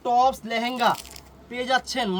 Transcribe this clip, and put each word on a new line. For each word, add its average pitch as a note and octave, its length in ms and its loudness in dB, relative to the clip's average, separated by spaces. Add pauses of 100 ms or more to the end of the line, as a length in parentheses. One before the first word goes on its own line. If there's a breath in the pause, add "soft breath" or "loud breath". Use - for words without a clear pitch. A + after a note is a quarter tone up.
টপস B3+ 320 4 (140)
লেহেঙ্গা A#3 400 0 (580)
পেয়ে B3 220 -6
যাচ্ছেন B3+ 360 0 (120)